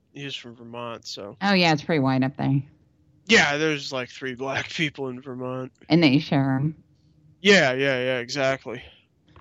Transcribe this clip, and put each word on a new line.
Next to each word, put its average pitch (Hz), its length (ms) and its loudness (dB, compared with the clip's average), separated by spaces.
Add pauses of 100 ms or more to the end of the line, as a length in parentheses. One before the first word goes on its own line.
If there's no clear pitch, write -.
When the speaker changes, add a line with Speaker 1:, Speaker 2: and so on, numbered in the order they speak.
(140)
Speaker 1:
he 139 100 -12
is 135 100 -10
from 117 220 -16
Vermont, 117 500 -12
so. 101 360 -14
Speaker 2:
Oh, 202 100 4
yeah, 175 220 6
it's 147 80 -2
pretty 160 180 0
white 131 220 2
up 131 160 -4
there. 139 240 0 (640)
Speaker 1:
Yeah, 160 320 4
there's, 151 340 -2
like, 127 160 -6
three 131 260 -10
black 131 360 -6
people 139 380 -4
in 127 120 -10
Vermont. 127 500 -10 (200)
Speaker 2:
And 170 120 6
they 143 160 6
share 135 380 0
'em. 151 180 -2 (680)
Speaker 1:
Yeah, 180 320 6
yeah, 135 280 0
yeah, 127 160 -2
exactly. 131 640 -4 (580)